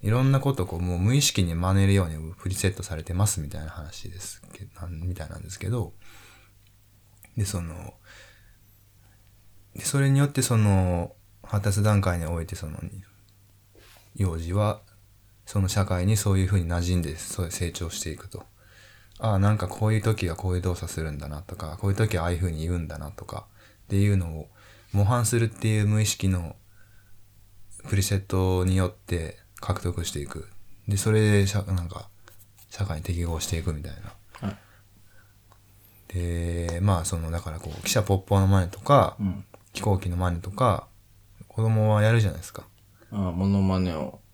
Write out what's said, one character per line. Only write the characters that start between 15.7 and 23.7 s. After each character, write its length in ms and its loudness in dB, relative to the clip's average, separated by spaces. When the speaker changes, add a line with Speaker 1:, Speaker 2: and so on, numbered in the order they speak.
Speaker 1:
会 200 0
に 120 4
そ 160 2
う 80 4
い 40 4
う 40 2
ふ 60 2
う 40 6
に 100 0
馴 140 0
染 140 2
ん 60 2
で、 140 -6
そ 280 -6
う、 80 -6
成 180 -4
長 180 -8
し 120 -8
て 100 -6
い 60 -8
く 120 -16
と。 140 -14
あ 140 0
あ、 40 2
な 140 4
ん 60 2
か 100 -2
こ 180 -2
う 80 4
い 40 2
う 40 -2
時 260 0
は 60 -4
こ 160 -4
う 60 0
い 20 0
う 20 -2
動 140 0
作 160 -8
す 100 -6
る 120 -4
ん 60 -8
だ 100 -8
な 140 -10
と 120 -12
か、 260 -12
こ 60 -2
う 60 4
い 20 4
う 20 -6
時 200 0
は 80 0
あ 20 0
あ 60 0
い 20 0
う 40 -4
ふ 60 -2
う 60 0
に 120 -6
言 100 -2
う 60 -2
ん 100 -6
だ 100 -10
な 140 -10
と 120 -16
か、 220 -12